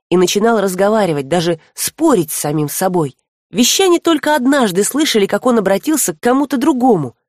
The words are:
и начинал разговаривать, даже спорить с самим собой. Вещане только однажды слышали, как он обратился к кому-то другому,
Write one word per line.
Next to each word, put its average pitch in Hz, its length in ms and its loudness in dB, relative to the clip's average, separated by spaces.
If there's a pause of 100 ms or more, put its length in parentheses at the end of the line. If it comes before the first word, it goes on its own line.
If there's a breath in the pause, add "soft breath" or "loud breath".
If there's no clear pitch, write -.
и 175 80 2
начинал 208 420 2
разговаривать, 190 680 0
даже 170 320 -2 (140)
спорить 247 580 0
с - 60 -8
самим 151 320 -2
собой. 180 480 -2 (320)
Вещане 339 480 2
только 302 380 0
однажды 240 480 0
слышали, 262 400 0
как 208 220 -2
он 233 120 2
обратился 196 540 0
к - 80 -20
кому-то 262 380 0
другому, 233 580 2 (120)